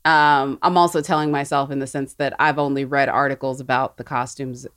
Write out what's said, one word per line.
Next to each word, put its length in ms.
Um, 560
I'm 160
also 240
telling 280
myself 400
in 100
the 60
sense 280
that 240
I've 200
only 280
read 240
articles 500
about 380
the 60
costumes 640